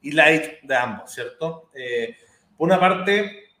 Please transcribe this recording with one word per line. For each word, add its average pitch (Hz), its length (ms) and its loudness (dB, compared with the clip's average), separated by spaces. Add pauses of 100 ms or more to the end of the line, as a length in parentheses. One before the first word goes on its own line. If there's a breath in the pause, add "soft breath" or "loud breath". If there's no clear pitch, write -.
y 143 100 -10
light 156 500 2
de 135 140 -2
ambos, 120 380 -4
¿cierto? 160 600 -10
Eh, 120 440 -6 (400 soft breath)
por - 100 0
una 185 140 2
parte 190 680 -2 (120)